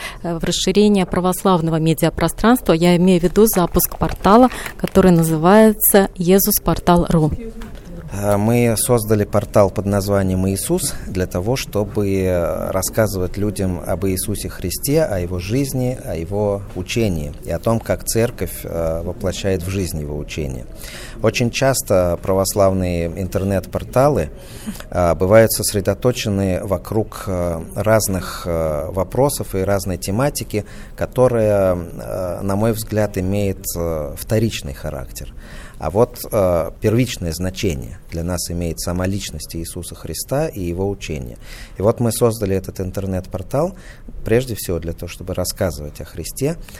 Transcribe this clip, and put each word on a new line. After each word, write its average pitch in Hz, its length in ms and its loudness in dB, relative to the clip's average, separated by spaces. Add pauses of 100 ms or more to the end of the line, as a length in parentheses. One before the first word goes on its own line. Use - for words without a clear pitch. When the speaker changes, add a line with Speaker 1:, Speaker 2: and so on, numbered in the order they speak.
(240)
Speaker 1:
э, 170 140 -4
в 160 60 -6
расширение 190 600 4
православного 175 720 2
медиапространства. 165 960 4
Я 175 240 6
имею 180 240 6
в - 20 4
виду 202 220 6
запуск - 520 2
портала, 214 520 6 (260)
который 185 360 4
называется 190 1040 6
Иисус 190 460 4
Портал 175 460 4
Ру. 156 240 4 (840)
Speaker 2:
Э, 101 220 2
мы 117 400 4
создали 107 480 2
портал 101 460 4
под 95 160 -4
названием 98 640 2
"Иисус" 160 440 -2 (140)
для 90 200 -2
того, 104 280 -2
чтобы, 101 560 -2
э, 90 600 0
рассказывать 95 680 -2
людям 95 500 -2
об 95 180 -2
Иисусе 95 440 -2
Христе, 139 540 -2
о 98 180 -2
Его 90 180 -4
жизни, 127 640 -2
о 87 140 -6
Его 98 440 -2 (140)
учении 92 560 -2 (140)
и 82 60 -6
о 82 80 -4
том, 113 200 0
как - 240 -4
церковь, - 600 -2
э, 82 360 -2
воплощает 87 640 -4
в 90 60 -6
жизнь 85 320 -4
Его 73 160 -6
учение. 69 480 -6 (580)
Очень 113 280 2
часто 92 720 2
православные 95 840 2
интернет-порталы, 95 1200 0 (580)
э, 85 260 2
бывают 107 380 6
сосредоточены 98 1120 0
вокруг, 98 640 -4
э, 87 360 -2 (120)
разных, 101 720 0
э, 80 460 -2
вопросов 107 640 -2
и 95 40 -2
разной 92 380 -2
тематики, 110 680 -4 (320)
которая, 104 800 2
э, 92 640 -6
на 98 160 -2
мой 110 160 2
взгляд, 107 440 -2
имеет, 95 460 -2 (140)
э, 80 400 -4
вторичный 107 560 -2
характер. 67 600 -10 (440)
А 80 120 -6
вот, 104 300 2 (120)
э, 90 480 2
первичное 110 520 0
значение 80 680 -6 (120)
для 80 120 -4
нас 87 280 -4
имеет 85 280 -4
сама 90 280 -2
личность 95 480 -6
Иисуса 85 400 -10
Христа 139 520 -4
и 107 140 -8
Его 87 260 -2
учение. 67 500 -8 (400)
И 92 40 -6
вот 107 180 2
мы 117 120 2
создали 110 440 0
этот 95 240 -6
интернет-портал 95 960 -4 (480)
прежде 120 300 0
всего 90 240 -4
для 82 160 -6
того, 87 140 -10
чтобы 92 260 -10
рассказывать 80 680 -4
о - 60 -10
Христе 143 520 -6 (220)